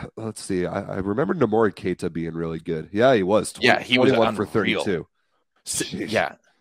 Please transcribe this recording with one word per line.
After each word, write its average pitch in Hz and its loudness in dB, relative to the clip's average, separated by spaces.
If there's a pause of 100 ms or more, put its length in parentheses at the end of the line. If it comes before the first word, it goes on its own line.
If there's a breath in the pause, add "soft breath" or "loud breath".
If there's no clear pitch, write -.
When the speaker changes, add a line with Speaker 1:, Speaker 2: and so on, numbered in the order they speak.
(160)
Speaker 1:
let's 110 -10
see. 90 -2
I, 98 -4
I 98 -8
remember 107 -2
Namori 113 2
Keita 90 -6
being 82 -6
really 82 -6
good. 82 -6
Yeah, 123 4
he 98 2
was. 95 0
Speaker 2:
Yeah, 117 4
Speaker 1:
Twen-, - -4
Speaker 2:
he 123 2
was 127 6
Speaker 1:
twenty-one 113 4
for 107 -2
Speaker 2:
unreal. 101 0
Speaker 1:
thirty-two. 87 -2 (580)
Speaker 2:
S-, - -6
Speaker 1:
Jeez. - -8
Speaker 2:
yeah. 92 0 (260 soft breath)